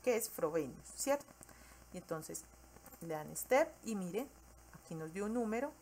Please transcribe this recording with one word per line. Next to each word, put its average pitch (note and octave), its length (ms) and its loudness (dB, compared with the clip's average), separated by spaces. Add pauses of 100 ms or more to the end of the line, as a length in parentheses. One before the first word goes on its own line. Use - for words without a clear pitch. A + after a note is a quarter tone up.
que B3 140 6
es A3+ 140 0
Frobenius, D#3 640 0
¿cierto? C#4+ 300 2 (640)
Y F3+ 60 -6
entonces E3 460 -4 (580)
le E3 120 -2
dan D#3 220 -6
step D4+ 360 6 (120)
y A3 100 -2
miren, G3 340 -2 (440)
aquí - 220 -10
nos D#3+ 180 -6
dio G3 140 -2
un A3 80 0
número A#3+ 480 2